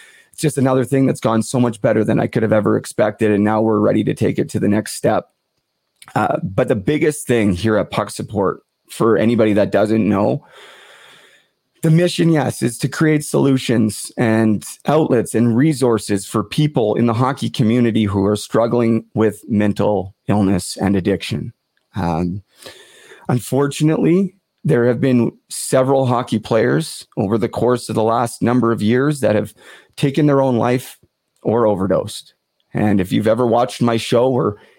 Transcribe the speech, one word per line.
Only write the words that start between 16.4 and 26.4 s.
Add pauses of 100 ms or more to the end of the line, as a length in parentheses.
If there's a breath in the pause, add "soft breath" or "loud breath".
people
in
the
hockey
community
who
are
struggling (100)
with
mental (120)
illness
and
addiction. (440)
Um, (840 loud breath)
unfortunately, (280)
there
have
been (120)
several
hockey
players (120)